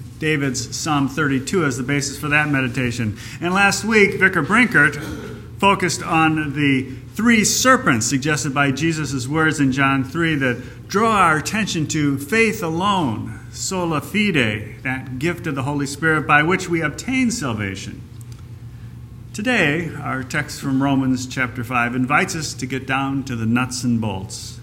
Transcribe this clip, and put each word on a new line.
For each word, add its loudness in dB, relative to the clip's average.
David's -2
Psalm 0
thirty-two 0
as 0
the -4
basis -2
for -6
that 2
meditation. 0
And 0
last 2
week, 4
Vicar 4
Brinkert 4
focused 2
on 2
the 2
three 4
serpents 4
suggested 0
by 2
Jesus' -2
words 2
in 4
John 2
three 0
that -4
draw 2
our 4
attention -2
to 0
faith 0
alone, -2
sola -2
fide, 0
that -6
gift -4
of -2
the -2
Holy -2
Spirit 0
by 6
which 0
we 0
obtain 0
salvation. -4
Today, 0
our -4
text -6
from 2
Romans 2
chapter -4
five 0
invites 2
us -6
to -8
get -6
down -2
to -4
the -2
nuts 0
and 2
bolts, -6